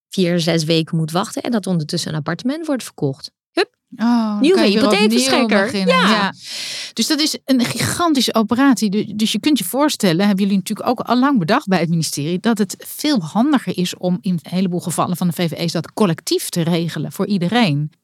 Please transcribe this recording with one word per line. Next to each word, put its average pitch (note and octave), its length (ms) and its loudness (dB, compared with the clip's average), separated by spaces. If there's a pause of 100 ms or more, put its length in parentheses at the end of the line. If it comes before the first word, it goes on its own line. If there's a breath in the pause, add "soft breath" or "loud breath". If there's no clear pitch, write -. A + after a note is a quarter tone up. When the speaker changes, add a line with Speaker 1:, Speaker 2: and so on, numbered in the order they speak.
Speaker 1:
vier, F3 320 0
zes E3 240 0
weken E3 320 0
moet D#3+ 140 -2
wachten G3 320 -4
en - 80 -4
dat G#3+ 160 -2
ondertussen E3+ 440 -2
een D#3 80 -6
appartement B3 480 -4
wordt C4+ 180 -2
verkocht. - 460 -6 (200)
Hup, - 200 -2 (260)
Speaker 2:
Oh, A3+ 340 0
dan G#3 100 -4
Speaker 1:
nieuwe E4+ 180 4
Speaker 2:
kan C4+ 120 4
je G3 40 2
weer G#3+ 100 4
opnieuw G#3 160 4
Speaker 1:
hypotheekverstrekker. A#3 640 2
Speaker 2:
beginnen. G#3 300 0
Speaker 1:
Ja. B4 160 4
Speaker 2:
Ja. G3+ 220 0 (600 loud breath)
Dus A3+ 140 -2
dat D#4 140 0
is D4 240 -2
een C4 200 2
gigantische - 720 0
operatie. A3+ 560 2
Du-, G#3+ 260 -2
dus G#3+ 160 0
je G#3+ 80 -2
kunt D4 180 2
je F#3+ 60 -4
voorstellen, G#3 640 2
hebben G3+ 180 2
jullie G3 140 2
natuurlijk - 300 -4
ook A#3+ 120 -2
al - 180 0
lang C4+ 200 4
bedacht G3+ 300 0
bij F#3 120 2
het D#3 80 0
ministerie, E3 520 -2
dat A3+ 180 0
het - 280 -4
veel D4 340 -2
handiger G3+ 580 0
is F3+ 180 -2
om F#3 240 0
in F#3 120 -2 (100)
een - 80 -16
heleboel F3 300 0
gevallen E3+ 360 -2
van F#3 100 -2
de E3 60 2
V E3+ 160 0
V D3 40 -2
E's E3 200 -4
dat E3 200 -6
collectief A3 560 -2
te F3 140 -2
regelen E3 500 -2
voor F#3+ 140 -4
iedereen. F3 640 0 (140)